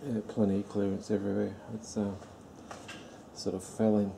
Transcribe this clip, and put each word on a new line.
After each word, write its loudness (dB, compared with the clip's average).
yeah, 0
plenty 4
of -4
clearance 0
everywhere. 2
It's, -8
uh, 2
sort -2
of -4
fell 6
in. 4